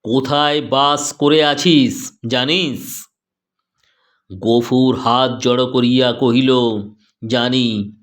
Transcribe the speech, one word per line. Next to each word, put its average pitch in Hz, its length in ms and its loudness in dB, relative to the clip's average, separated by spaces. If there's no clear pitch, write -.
কোথায় 143 580 0
বাস 139 500 0
করে 151 320 2
আছিস 147 680 2
জানিস?" 135 760 -4
গফুর 120 600 2
হাত 120 320 0
জড়ো 123 240 0
করিয়া 123 460 2
কহিল, 131 380 2
"জানি।" 117 680 -2